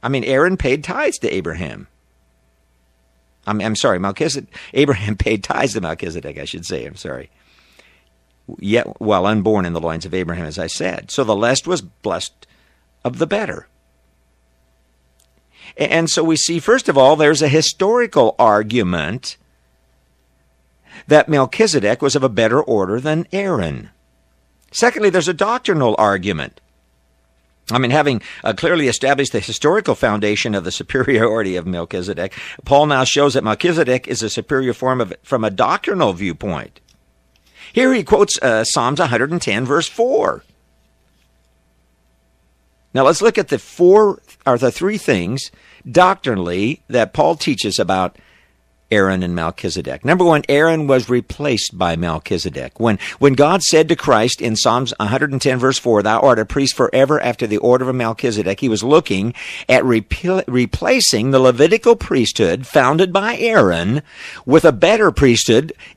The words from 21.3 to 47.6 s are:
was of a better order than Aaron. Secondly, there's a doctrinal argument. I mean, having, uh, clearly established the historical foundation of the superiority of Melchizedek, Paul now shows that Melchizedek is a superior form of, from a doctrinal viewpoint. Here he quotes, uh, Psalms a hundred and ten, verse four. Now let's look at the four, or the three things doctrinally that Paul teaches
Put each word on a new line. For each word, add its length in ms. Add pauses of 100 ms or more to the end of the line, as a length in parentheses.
was 160
of 60
a 60
better 340
order 380
than 320
Aaron. 580 (800)
Secondly, 400
there's 180
a 60
doctrinal 640
argument. 640 (1080)
I 60
mean, 140
having, 320 (200)
uh, 120
clearly 340
established 440
the 80
historical 540
foundation 600
of 100
the 80
superiority 840
of 100
Melchizedek, 680 (320)
Paul 220
now 180
shows 300
that 100
Melchizedek 640
is 140
a 80
superior 420
form 300
of, 100 (100)
from 220
a 60
doctrinal 640
viewpoint. 640 (920)
Here 220
he 100
quotes, 380
uh, 240
Psalms 360
a 80
hundred 220
and 120
ten, 240
verse 200
four. 560 (2500)
Now 100
let's 160
look 160
at 120
the 100
four, 640 (240)
or 100
the 160
three 240
things 540 (400)
doctrinally 1000
that 240
Paul 240
teaches 420